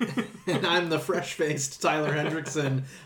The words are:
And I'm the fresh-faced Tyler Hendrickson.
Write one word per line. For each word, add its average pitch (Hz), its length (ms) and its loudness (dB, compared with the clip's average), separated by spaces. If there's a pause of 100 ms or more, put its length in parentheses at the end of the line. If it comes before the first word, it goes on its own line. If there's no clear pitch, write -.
(460)
And 180 200 2
I'm 170 240 2
the 156 80 2
fresh-faced 151 840 0
Tyler 151 320 2
Hendrickson. 151 680 0 (240)